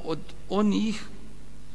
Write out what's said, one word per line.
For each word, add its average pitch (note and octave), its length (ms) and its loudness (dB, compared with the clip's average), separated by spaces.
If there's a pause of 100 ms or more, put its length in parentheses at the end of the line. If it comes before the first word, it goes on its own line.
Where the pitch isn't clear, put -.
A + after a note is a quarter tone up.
od D#3 160 -2 (300)
onih G#3 540 4 (720)